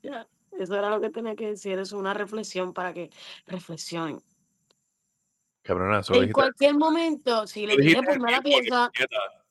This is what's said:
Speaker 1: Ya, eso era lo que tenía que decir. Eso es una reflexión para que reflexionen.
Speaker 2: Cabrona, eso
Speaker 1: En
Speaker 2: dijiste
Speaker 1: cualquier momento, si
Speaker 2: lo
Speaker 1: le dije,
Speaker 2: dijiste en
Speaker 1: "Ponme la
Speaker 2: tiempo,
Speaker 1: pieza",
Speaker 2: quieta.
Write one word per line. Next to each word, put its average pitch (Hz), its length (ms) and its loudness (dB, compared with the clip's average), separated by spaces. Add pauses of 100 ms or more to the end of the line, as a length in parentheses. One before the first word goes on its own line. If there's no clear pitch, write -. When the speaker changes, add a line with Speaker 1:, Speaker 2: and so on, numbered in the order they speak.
Speaker 1:
Ya, 254 260 -12 (240)
eso 196 240 -6
era 202 140 -2
lo 214 100 -2
que - 100 -4
tenía 226 260 -8
que 220 120 -8
decir. 202 260 -8
Eso 190 220 -8
es 196 40 -6
una 196 140 -4
reflexión 202 580 -6
para 180 200 -6
que 170 180 -12 (360)
reflexionen. 165 720 -8 (1400)
Speaker 2:
Cabrona, 95 380 0
eso - 140 -2
Speaker 1:
En 95 60 8
Speaker 2:
dijiste 101 120 0
Speaker 1:
cualquier 269 440 4
momento, 302 680 0
si 208 200 -8
Speaker 2:
lo 214 80 2
Speaker 1:
le 139 80 6
dije, 165 140 8
Speaker 2:
dijiste 254 160 2
en 277 60 2
Speaker 1:
"Ponme 240 140 0
la 262 100 2
Speaker 2:
tiempo, 269 180 4
Speaker 1:
pieza", 240 320 2
Speaker 2:
quieta. 220 580 -4